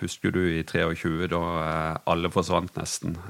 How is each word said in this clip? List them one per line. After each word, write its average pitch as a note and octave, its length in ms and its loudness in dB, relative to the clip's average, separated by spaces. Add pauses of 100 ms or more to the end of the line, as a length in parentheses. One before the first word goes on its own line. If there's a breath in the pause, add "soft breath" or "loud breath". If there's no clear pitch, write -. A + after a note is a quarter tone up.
husker - 300 -2
du F#2 80 2 (200)
i - 40 0
treogtjue, E2 680 0
da, E2+ 120 2 (220)
eh, D#2+ 340 0 (100)
alle E2+ 220 2
forsvant F2 460 2
nesten. - 420 -4 (120)